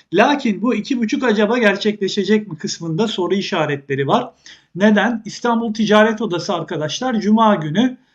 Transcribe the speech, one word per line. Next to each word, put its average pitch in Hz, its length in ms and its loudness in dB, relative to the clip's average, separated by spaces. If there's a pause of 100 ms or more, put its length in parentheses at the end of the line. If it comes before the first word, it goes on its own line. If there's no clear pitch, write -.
(120)
Lakin 220 500 2
bu 240 120 0
iki 214 260 -4
buçuk 240 240 -2
acaba 220 340 2
gerçekleşecek 208 920 0
mi 160 100 -12
kısmında 165 500 -4
soru 180 260 -2
işaretleri 143 720 -2
var. 240 240 0 (440)
Neden? 214 500 2
İstanbul 226 500 -4
Ticaret 214 480 4
Odası 175 320 -4
arkadaşlar 170 640 -4
Cuma 214 340 4
günü, 190 420 0 (180)